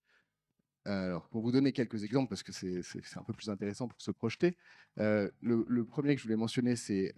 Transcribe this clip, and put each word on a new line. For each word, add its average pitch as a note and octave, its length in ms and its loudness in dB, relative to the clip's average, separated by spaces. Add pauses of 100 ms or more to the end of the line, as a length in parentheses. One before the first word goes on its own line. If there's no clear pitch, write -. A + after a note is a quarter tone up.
(840)
Alors, F#2 440 -2
pour A2+ 140 -4
vous A#2 80 0
donner C3+ 220 4
quelques A2+ 300 -2
exemples, B2 260 0
parce F#2+ 120 -6
que - 100 -12
c'est, F#2 300 -4
c'est, - 240 -10
c'est - 140 -12
un F2+ 40 -12
peu A2 100 -6
plus - 180 -8
intéressant G2+ 360 -4
pour - 140 -14
se - 80 -6
projeter, A#2 480 0 (420)
euh, G#2+ 300 4 (120)
le, A#2 260 2
le A#2+ 180 2
premier C#3+ 300 2
que B2 60 -6
je - 20 -14
voulais A2 120 2
mentionner, A#2+ 400 2
c'est, G2 420 0